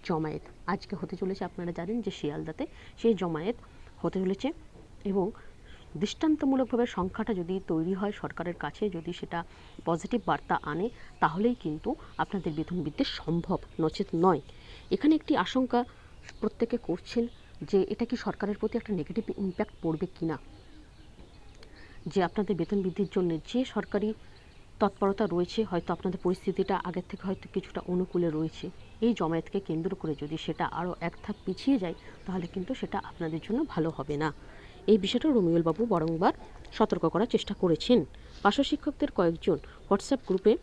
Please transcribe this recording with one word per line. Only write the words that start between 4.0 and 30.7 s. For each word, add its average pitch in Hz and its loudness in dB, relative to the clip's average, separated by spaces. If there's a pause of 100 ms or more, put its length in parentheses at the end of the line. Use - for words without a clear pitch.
হতে 170 0
চলেছে 196 0 (640)
এবং 190 4 (760)
দৃষ্টান্তমূলকভাবে 262 4 (120)
সংখ্যাটা 208 0
যদি 180 0 (120)
তৈরি 165 2
হয় 202 0
সরকারের 175 -4
কাছে, 147 -4
যদি 170 -4
সেটা 170 -4 (460)
পজিটিভ 170 2
বার্তা 160 2 (160)
আনে, 175 0 (320)
তাহলেই 180 4
কিন্তু 160 -2 (280)
আপনাদের 170 -2
বেতন 170 -2
বৃদ্ধি 151 0 (140)
সম্ভব, 170 0 (200)
নচেত 160 0 (160)
নয়। 175 6 (540)
এখানে 302 6
একটি - 0 (120)
আশঙ্কা 247 2 (600)
প্রত্যেকে 226 0 (100)
করছেন 180 0 (460)
যে 196 6 (140)
এটা 233 0
কি 247 0 (100)
সরকারের 202 -2
প্রতি 220 -2
একটা 220 -4
নেগেটিভ 185 -2 (200)
ইম্প্যাক্ট 190 -2
পড়বে 165 0
কিনা, 160 -2 (1800)
যে 202 2
আপনাদের 196 0
বেতন 202 2
বৃদ্ধির 185 0
জন্য 180 4 (200)
যে 247 2 (160)
সরকারি 208 0 (680)
তৎপরতা 196 4
রয়েছে, 175 0
হয়তো 175 -2
আপনাদের 180 -2
পরিস্থিতিটা 190 2 (140)
আগের 180 -4
থেকে - -10
হয়তো - -4 (100)
কিছুটা 190 -4
অনুকূলে 180 2
রয়েছে। 156 -2 (400)
এই 240 6
জমায়েতকে 165 0
কেন্দ্র 165 -2 (100)
করে 156 -2
যদি 151 -4
সেটা 165 -2 (140)